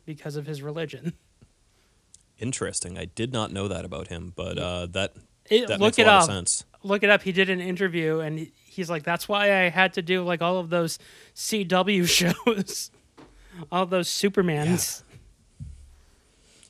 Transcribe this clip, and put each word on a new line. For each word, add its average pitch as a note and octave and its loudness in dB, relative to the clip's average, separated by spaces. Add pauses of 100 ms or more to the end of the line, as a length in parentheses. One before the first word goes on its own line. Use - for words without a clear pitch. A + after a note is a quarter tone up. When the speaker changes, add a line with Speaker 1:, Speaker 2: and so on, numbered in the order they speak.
Speaker 1:
because D3+ -10
of D3 -8
his D3 -8
religion. D3 -8
<laughs> - -20 (1160)
Speaker 2:
Interesting. F#2+ -6
I F2 -8
did A2+ -6
not A2 -4
know G2 -4
that E2+ -6
about F2 -10
him, F2 -10
but, F2 -8
uh, F2 -6
that, F#2+ -4 (360)
Speaker 1:
It, A#3 4
Speaker 2:
that G3+ 0
Speaker 1:
look G#3+ 4
Speaker 2:
makes - 2
a - 6
Speaker 1:
it A3 6
Speaker 2:
lot G#3 10
Speaker 1:
up. F#3 10
Speaker 2:
of - 2 (100)
sense. - -4 (160)
Speaker 1:
Look G3+ -2
it G3+ 6
up. G3+ 6
He F#3+ -4
did F#3 2
an F3+ -2
interview, E3+ -2
and D#3 -4
he, D#3 -12 (140)
he's E3+ -8
like, D#3+ -4
"That's E3+ -4
why G3+ 4
I F3 4
had F#3 2
to F#3+ -4
do, F3+ 0
like, F3 -2
all F3+ 0
of E3+ -6
those E3+ -2 (340)
C G#3+ -2
W F#3 4
<laughs> - -
shows, F3 0 (800)
all F3+ 2
those F3 0
Supermans." F3 0 (580)
Speaker 2:
Yeah. - -12 (1040)